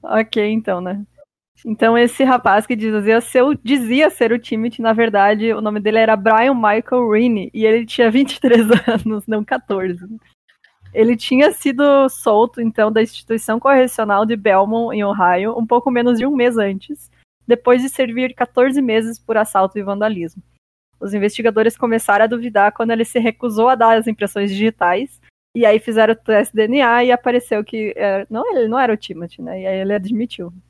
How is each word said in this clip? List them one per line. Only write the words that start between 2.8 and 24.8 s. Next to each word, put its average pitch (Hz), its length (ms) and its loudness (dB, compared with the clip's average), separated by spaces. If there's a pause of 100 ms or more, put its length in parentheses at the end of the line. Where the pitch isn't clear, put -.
ser 247 240 0
o, 285 120 0
dizia 254 560 0
ser 226 200 0
o 240 80 0
Timothy, 226 420 -6
na 226 120 2
verdade, 214 600 2
o 208 60 -4
nome 214 200 -4
dele 214 180 0
era 220 180 4
Brian 220 380 2
Michael 233 560 0
Reaney, 214 440 0
e 220 120 -2
ele 226 200 2
tinha 233 260 2
vinte 269 240 0
e - 40 -18
três 233 300 4
<laughs> - 180 4
anos, 220 400 -4
não 214 160 -2
quatorze. 185 640 -6 (880)
Ele 233 240 0
tinha 285 340 0
sido 277 580 0
solto, 233 520 -2
então, 220 300 -2
da 220 100 0
instituição 226 580 -6
correcional 240 680 2
de 226 100 -2
Belmont, 208 600 0
em 208 80 -2
Ohio, 196 540 0
um 226 80 -4
pouco 240 260 0
menos 240 280 0
de 240 80 -2
um 294 80 -2
mês 240 220 0
antes, 196 520 -6 (360)
depois 247 360 2
de 262 80 -2
servir 254 460 -4
quatorze 262 460 0
meses 226 380 -2
por 226 160 -6
assalto 202 440 0
e 202 40 -8
vandalismo. 196 580 -4 (580)
Os 196 140 -8
investigadores 214 640 0
começaram 226 500 2
a - 20 -2
duvidar 214 440 0
quando 226 200 -4
ele 233 120 0
se - 160 -2
recusou 226 480 0
a 262 80 4
dar 226 220 4
as 226 100 -2
impressões 202 440 -4
digitais, 202 680 -2 (360)